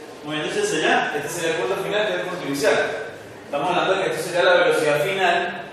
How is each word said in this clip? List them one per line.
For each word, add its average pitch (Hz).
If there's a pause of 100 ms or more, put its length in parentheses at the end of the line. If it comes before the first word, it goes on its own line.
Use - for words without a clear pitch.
(240)
moviéndose 151
hacia 160
allá, -
este -
sería 170
el 160
punto 190
final, 202
este 196
es 175
el 139
punto 139
inicial. 139 (720)
Estamos -
hablando 185
de 190
que 165
esto 160
sería 175
la 180
velocidad 156
final 185 (120)